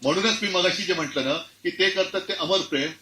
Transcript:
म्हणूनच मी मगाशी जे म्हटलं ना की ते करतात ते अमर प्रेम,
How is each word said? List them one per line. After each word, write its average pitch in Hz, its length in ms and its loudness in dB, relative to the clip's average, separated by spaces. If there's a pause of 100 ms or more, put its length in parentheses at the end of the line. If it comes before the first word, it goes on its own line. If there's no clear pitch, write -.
म्हणूनच 196 400 2
मी 202 60 0
मगाशी 180 340 2
जे 180 120 0
म्हटलं 147 300 -2
ना 139 100 0
की - 360 -6
ते 190 200 2
करतात 190 300 0
ते 202 120 -8
अमर 185 260 0
प्रेम, 151 320 -2 (120)